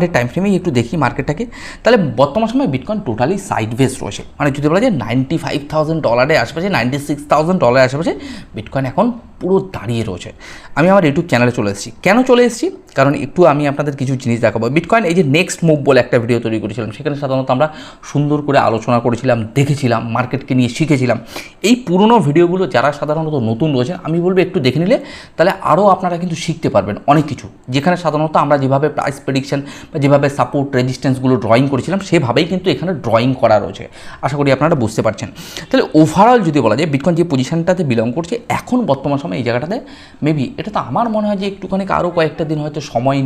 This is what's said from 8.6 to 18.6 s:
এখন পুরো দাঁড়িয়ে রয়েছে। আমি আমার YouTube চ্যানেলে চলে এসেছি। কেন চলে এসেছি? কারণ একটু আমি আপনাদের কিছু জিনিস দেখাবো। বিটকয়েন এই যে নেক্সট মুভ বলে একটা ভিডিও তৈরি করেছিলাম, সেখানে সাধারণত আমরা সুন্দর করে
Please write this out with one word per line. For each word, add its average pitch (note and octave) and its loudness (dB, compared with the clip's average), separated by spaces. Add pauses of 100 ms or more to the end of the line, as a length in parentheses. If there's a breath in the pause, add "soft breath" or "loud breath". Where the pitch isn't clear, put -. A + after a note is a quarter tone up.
এখন G#3 0 (340)
পুরো F#3 0 (200)
দাঁড়িয়ে A#2 -4
রয়েছে। F#2 -10 (480 loud breath)
আমি D#3 4
আমার G3 6
YouTube E3 0
চ্যানেলে A#2+ 2
চলে G#2 0
এসেছি। - -12 (160)
কেন G3 4 (140)
চলে A#3+ 6
এসেছি? A#3 -4 (320)
কারণ C#3 4 (120)
একটু - -2 (120)
আমি D3 0 (100)
আপনাদের C#3+ -4
কিছু C3 -2
জিনিস A#2 0
দেখাবো। A2 2 (120)
বিটকয়েন A3+ 2
এই E3+ 0
যে F3+ 4 (120)
নেক্সট F3+ 0
মুভ D#3 4 (100)
বলে C3 6
একটা C3 0
ভিডিও A#2 2
তৈরি A2 -2
করেছিলাম, G#2+ -6
সেখানে C#3+ -6
সাধারণত C3 -2
আমরা D3+ 2 (440 loud breath)
সুন্দর D3 2
করে C#3 2 (100)